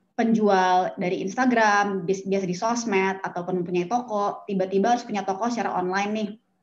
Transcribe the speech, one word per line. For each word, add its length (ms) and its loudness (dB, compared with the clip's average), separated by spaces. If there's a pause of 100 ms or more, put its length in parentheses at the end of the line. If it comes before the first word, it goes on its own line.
(160)
penjual 800 4
dari 240 -2
Instagram, 880 2
bis-, 160 -2
biasa 240 0
di 80 -2
sosmed, 640 0
ataupun 400 -4
mempunyai 240 -2
toko, 640 -4
tiba-tiba 480 2
harus 80 -8
punya 240 -6
toko 240 -2
secara 240 -4
online 400 0
nih 120 -4 (340)